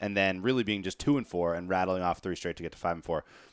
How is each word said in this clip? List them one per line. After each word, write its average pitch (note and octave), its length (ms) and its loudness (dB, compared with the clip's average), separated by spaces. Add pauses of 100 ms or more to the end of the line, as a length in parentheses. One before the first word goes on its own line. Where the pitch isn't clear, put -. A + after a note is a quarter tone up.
and G2+ 160 -2
then F#2+ 240 4
really B2 220 2
being G2+ 200 -2
just F#2 160 -6
two C#3+ 200 2
and A#2+ 80 -4
four E2+ 280 0
and F2+ 140 -4
rattling F#2 340 2
off F2 180 0
three F2+ 160 -4
straight E2+ 200 -6
to - 60 -12
get E2 100 -6
to - 60 -20
five E2+ 160 -2
and E2 100 -10
four. D#2+ 200 -2 (280)